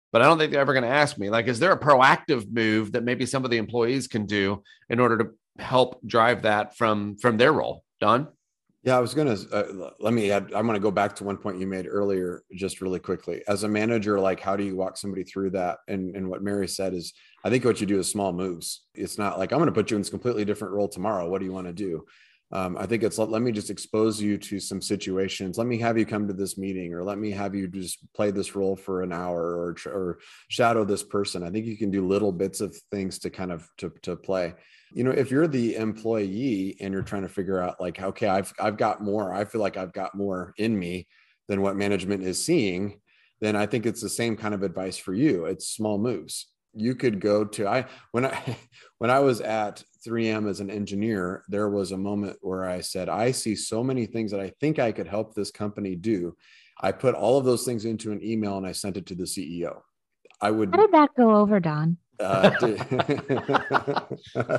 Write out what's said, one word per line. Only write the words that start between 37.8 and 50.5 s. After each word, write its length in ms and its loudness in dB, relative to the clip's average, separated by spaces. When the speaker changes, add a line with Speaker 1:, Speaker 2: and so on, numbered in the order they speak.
Speaker 2:
like, 200 -6
"Okay, 280 -2
I've, 320 2
I've 160 0
got 260 0
more. 320 -2
I 100 -2
feel 160 -4
like 160 -2
I've 160 -6
got 220 -8
more 420 -4
in 220 0
me 300 -6
than 140 0
what 140 0
management 460 0
is 220 -2
seeing," 560 0
then 160 0
I 100 2
think 200 -2
it's 160 -4
the 60 -4
same 280 -2
kind 180 -4
of 80 -4
advice 360 -6
for 160 -6
you. 320 2
It's 220 -6
small 300 -2
moves. 480 -4
You 200 -2
could 240 0
go 240 2
to, 240 -4
I, 180 0
when 160 0
I, 300 -6
<laughs> 220 -20
when 120 2
I 100 6
was 200 4
at 440 -4
three 260 -2
M 200 -2
as 120 -4